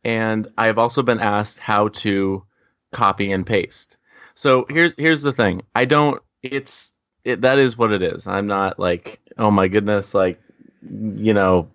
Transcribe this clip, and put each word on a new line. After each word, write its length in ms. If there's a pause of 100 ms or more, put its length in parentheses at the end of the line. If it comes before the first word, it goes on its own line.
And 520
I've 220
also 240
been 180
asked 380
how 300
to 560 (480)
copy 400
and 140
paste. 500 (380)
So 340
here's, 280
here's 260
the 100
thing. 300 (120)
I 100
don't, 380 (200)
it's, 500 (320)
it, 160
that 180
is 180
what 160
it 100
is. 240
I'm 200
not 320
like, 400 (180)
"Oh 140
my 160
goodness," 480
like, 260 (760)
you 180
know 400